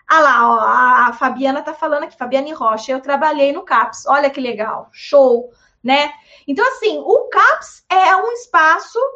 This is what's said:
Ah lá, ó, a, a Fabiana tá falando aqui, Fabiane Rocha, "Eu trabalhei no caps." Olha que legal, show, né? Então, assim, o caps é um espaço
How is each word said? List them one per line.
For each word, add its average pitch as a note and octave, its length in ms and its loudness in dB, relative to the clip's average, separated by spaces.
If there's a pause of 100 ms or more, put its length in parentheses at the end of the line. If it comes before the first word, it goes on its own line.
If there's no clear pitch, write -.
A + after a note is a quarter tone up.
Ah D#4+ 140 4
lá, A#3+ 300 4
ó, A3+ 100 2
a, B3 480 2
a A#3+ 40 -8
Fabiana C4+ 500 -4
tá D4+ 100 -10
falando D4+ 320 -4
aqui, - 120 -16
Fabiane C4+ 360 -6
Rocha, A3+ 400 -4
"Eu C4 80 -4
trabalhei C#4+ 520 0
no E4+ 100 -8
caps." - 440 -2
Olha C#4 240 2
que C#4 100 -10
legal, A3 520 -8
show, B3+ 580 2 (320)
né? C#4+ 280 0 (360)
Então, F4+ 220 -2
assim, G#4+ 300 -4
o F4+ 300 0
caps - 600 0
é F#4+ 260 4
um A4 160 -2
espaço F4 680 0 (180)